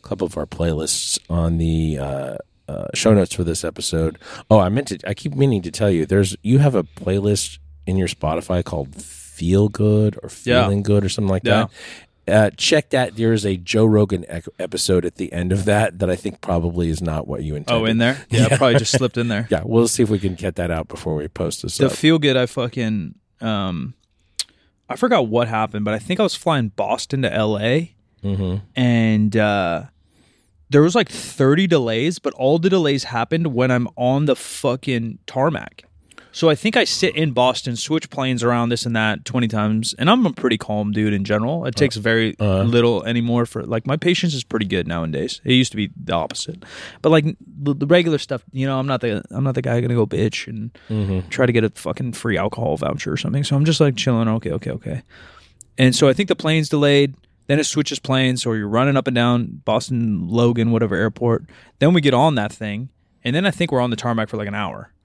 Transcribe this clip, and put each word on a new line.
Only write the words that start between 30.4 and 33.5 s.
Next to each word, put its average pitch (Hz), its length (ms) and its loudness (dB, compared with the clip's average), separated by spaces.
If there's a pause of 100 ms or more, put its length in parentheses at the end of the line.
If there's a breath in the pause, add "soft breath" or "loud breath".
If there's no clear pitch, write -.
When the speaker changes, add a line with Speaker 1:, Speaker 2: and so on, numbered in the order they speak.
Speaker 2:
there 143 120 6
was, 170 120 4
like, 226 140 0
thirty 147 580 0
delays, 139 520 0
but - 160 -6
all 143 240 2
the 175 100 2
delays 156 360 2
happened 135 500 -2